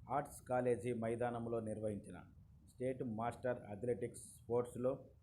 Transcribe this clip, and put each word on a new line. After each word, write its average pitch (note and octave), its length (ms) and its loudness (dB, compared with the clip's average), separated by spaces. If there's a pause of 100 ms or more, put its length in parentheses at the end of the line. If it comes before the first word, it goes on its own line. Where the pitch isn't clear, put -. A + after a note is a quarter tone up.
(160)
ఆర్ట్స్ - 340 -2
కాలేజీ B2 420 4 (120)
మైదానంలో A#2 560 0 (100)
నిర్వహించిన G#2 480 -4 (560)
స్టేట్ B2+ 280 0 (180)
మాస్టర్ A#2+ 380 0 (140)
అథ్లెటిక్స్ A#2+ 640 -2
స్పోర్ట్స్లో B2 580 2 (280)